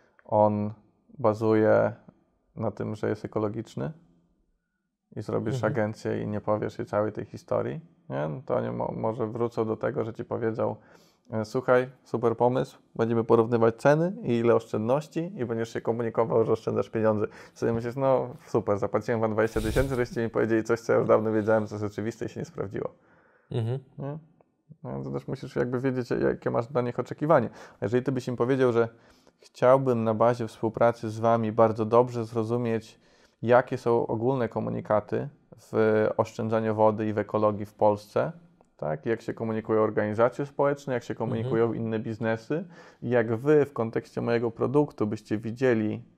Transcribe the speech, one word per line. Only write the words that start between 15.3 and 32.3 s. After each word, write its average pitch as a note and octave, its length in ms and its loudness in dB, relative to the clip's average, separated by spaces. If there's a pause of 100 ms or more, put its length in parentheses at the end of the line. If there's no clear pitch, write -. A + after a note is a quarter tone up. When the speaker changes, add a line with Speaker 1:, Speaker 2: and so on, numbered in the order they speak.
Speaker 1:
i C3 80 -4
będziesz A2+ 280 -6
się B2 80 -6
komunikował, A#2 640 0
że A#2 80 0
oszczędzasz A2 380 -2
pieniądze. A2 360 2 (280)
Wtedy A#2 180 -2
myślisz: A#2 240 -4
"No C3 320 2 (180)
super, G#2 320 0
zapłaciłem A2 420 -2
wam A2 120 0
dwadzieścia A2 280 2
tysięcy, C3 340 0
żeście A#2+ 280 -2
mi A2+ 80 -2
powiedzieli A2+ 340 0
coś, A#2 160 0
co - 120 0
ja A#2 60 6
już A2+ 100 0
dawno A2 240 4
wiedziałem, A2 340 2
co G#2 80 -10
jest G#2 100 -6
oczywiste G#2 420 -6
i - 20 -8
się - 120 -12
nie - 60 -8
sprawdziło". - 440 -8 (600)
Speaker 2:
Mhm. B2 280 -4 (200)
Speaker 1:
Nie? C#3+ 200 -10 (640)
No, C3+ 220 -10
to C3+ 60 -8
też C#3 180 -8
musisz C3+ 280 -8
jakby B2+ 240 -2
wiedzieć, B2+ 300 -2
jakie B2+ 400 0
masz A#2+ 160 -2
dla B2 160 -2
nich A#2+ 160 -4
oczekiwanie. C3+ 500 0 (240)
A - 120 -8
jeżeli A#2+ 180 2
ty C3+ 100 -2
byś B2+ 160 -4
im B2 80 -4
powiedział, B2+ 360 2
że A2+ 160 2 (500)
chciałbym B2+ 640 4
na A2+ 100 2
bazie A#2 340 2
współpracy A#2 600 0
z A2 80 -10
wami A2+ 340 2
bardzo A2 320 4
dobrze A#2+ 400 2
zrozumieć, A2+ 760 -4 (420)